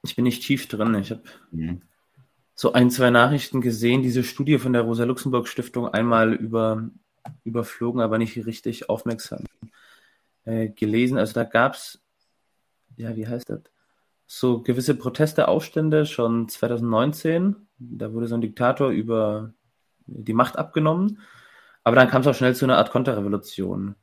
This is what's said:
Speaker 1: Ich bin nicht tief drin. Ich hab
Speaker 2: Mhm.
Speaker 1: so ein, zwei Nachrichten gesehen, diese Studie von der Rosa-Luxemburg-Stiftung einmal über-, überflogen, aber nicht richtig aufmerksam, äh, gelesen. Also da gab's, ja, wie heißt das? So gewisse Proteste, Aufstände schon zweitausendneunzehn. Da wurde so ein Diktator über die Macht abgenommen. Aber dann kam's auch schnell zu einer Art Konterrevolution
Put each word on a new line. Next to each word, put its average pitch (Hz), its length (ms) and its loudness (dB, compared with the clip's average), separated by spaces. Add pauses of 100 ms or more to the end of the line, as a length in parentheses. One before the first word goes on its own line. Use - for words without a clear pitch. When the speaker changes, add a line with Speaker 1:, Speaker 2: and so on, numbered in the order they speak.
Speaker 1:
Ich - 120 -10
bin 123 80 0
nicht 120 200 -2
tief 135 240 -2
drin. 107 280 0
Ich 98 160 -4
hab - 100 -8 (300)
Speaker 2:
Mhm. 85 300 -6 (760)
Speaker 1:
so - 180 0
ein, 123 180 6
zwei 123 180 4
Nachrichten 127 520 4
gesehen, 120 420 2
diese 123 200 0
Studie 135 360 0
von 127 140 -2
der 120 100 2
Rosa-Luxemburg-Stiftung 120 1040 -2
einmal 113 460 2
über-, 110 560 -2 (540)
überflogen, 120 580 -4
aber 110 160 0
nicht 113 280 -4
richtig 113 440 -8
aufmerksam, - 560 -6 (1000)
äh, 113 240 -2
gelesen. 117 480 0
Also 208 160 0
da 117 120 -2
gab's, - 540 -2 (960)
ja, 113 200 -8
wie 110 120 -6
heißt 120 220 -8
das? - 120 -8 (680)
So 123 340 0
gewisse 127 320 0
Proteste, 151 540 0
Aufstände 156 580 2
schon 117 420 0
zweitausendneunzehn. 131 1200 0 (120)
Da 113 340 -10
wurde 117 140 -4
so 117 80 -4
ein 117 60 0
Diktator 123 480 0
über 110 640 -2 (520)
die 110 280 -8
Macht 123 240 2
abgenommen. 165 600 0 (640)
Aber 117 120 4
dann 127 140 8
kam's 143 180 4
auch 135 80 4
schnell 127 200 2
zu 135 100 0
einer 131 120 6
Art 107 140 4
Konterrevolution 101 1120 -2